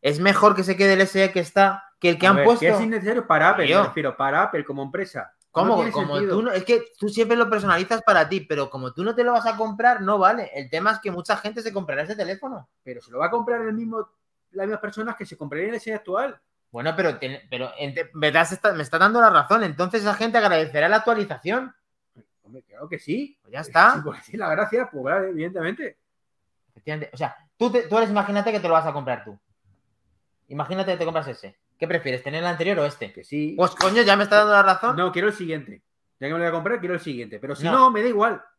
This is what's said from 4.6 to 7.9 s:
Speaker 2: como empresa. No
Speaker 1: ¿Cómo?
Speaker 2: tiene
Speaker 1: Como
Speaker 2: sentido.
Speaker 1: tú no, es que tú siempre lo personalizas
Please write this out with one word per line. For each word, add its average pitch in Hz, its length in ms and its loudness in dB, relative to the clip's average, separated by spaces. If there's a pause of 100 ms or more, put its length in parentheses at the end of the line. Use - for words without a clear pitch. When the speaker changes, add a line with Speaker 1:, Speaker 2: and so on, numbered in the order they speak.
Speaker 2:
como 139 180 -10
empresa. 139 480 -10 (240)
No 160 60 0
Speaker 1:
¿Cómo? 220 160 4
Speaker 2:
tiene 185 160 0
Speaker 1:
Como 143 220 -4
Speaker 2:
sentido. 190 220 -2
Speaker 1:
tú 214 60 0
no, 240 80 -2
es 190 140 -4
que 233 200 2 (140)
tú 208 120 -4
siempre 226 260 0
lo 233 140 2
personalizas 196 520 0